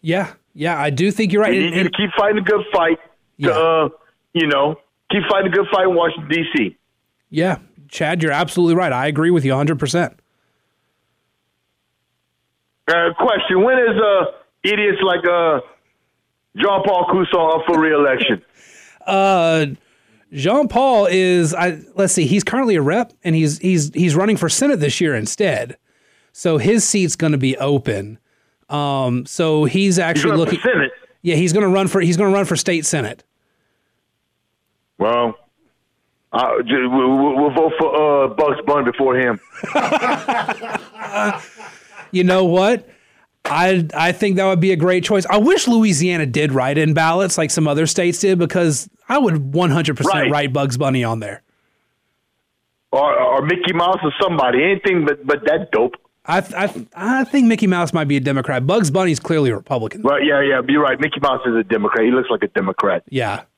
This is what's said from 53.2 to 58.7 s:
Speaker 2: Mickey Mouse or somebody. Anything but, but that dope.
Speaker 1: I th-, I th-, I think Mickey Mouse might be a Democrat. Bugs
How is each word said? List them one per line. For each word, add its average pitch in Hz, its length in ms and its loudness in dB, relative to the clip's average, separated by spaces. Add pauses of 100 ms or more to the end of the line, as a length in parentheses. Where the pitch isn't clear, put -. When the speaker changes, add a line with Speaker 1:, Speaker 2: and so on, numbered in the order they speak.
Speaker 2:
Mickey 180 300 -2
Mouse 175 320 0
or 147 80 -2 (100)
somebody. 139 400 0
Anything 185 420 0
but, 143 220 -2
but 143 200 0
that 165 260 0
dope. 220 240 0 (280)
Speaker 1:
I 175 160 0
th-, - 140 -12
I 185 140 -2
th-, - 260 -10
I 240 300 -2
think 247 240 2
Mickey 220 180 2
Mouse 180 260 0
might 156 140 0
be 139 100 0
a 135 40 0
Democrat. 131 440 -2
Bugs 180 280 2